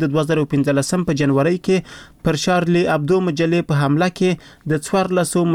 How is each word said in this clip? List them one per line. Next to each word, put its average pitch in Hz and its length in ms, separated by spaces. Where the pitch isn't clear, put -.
د 143 100
دوه 156 180
زره 156 220
پنځلسم 143 540
په 147 140
جنوري 139 440
کې 190 120
پر 151 160
شارلی 175 400
ابدو 180 300
مجلې 165 440
په 147 140
حمله 151 320
کې 185 140
د 151 120
څوارلسو 180 680